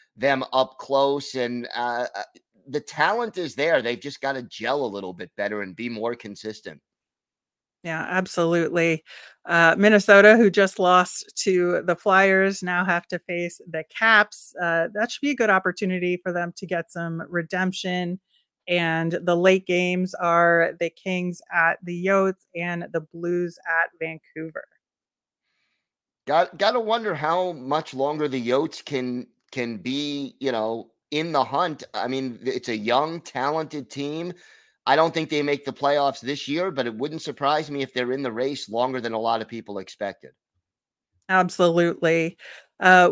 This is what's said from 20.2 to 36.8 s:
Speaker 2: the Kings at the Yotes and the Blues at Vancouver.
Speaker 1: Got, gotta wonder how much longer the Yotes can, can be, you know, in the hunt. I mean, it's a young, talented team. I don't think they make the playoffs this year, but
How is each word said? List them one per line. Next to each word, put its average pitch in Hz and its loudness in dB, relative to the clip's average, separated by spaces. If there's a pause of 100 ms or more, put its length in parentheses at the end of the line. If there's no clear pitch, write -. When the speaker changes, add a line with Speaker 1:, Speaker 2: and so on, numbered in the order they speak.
Speaker 2:
the 170 -4
Kings 180 -6 (140)
at 165 2
the 175 -8
Yotes 190 0 (100)
and 170 -6
the 165 -2
Blues 175 -6
at 165 0 (100)
Vancouver. 160 -12 (1600)
Speaker 1:
Got, 165 0
gotta 226 2
wonder 220 -2
how 170 -2
much 147 -6
longer 147 -2
the 127 -4
Yotes 139 -2
can, 127 -6 (260)
can 117 -6
be, 143 -8
you 131 -4
know, 113 -4 (220)
in 156 -4
the 139 2
hunt. 147 -4 (100)
I 107 -4
mean, 131 -6
it's 123 -6
a 117 -4
young, 139 -2
talented 143 -6
team. 156 -10 (520)
I 135 4
don't 160 4
think 160 -4
they 147 -2
make 143 -4
the 135 -8
playoffs 143 0
this 139 -8
year, 170 -4
but 127 -4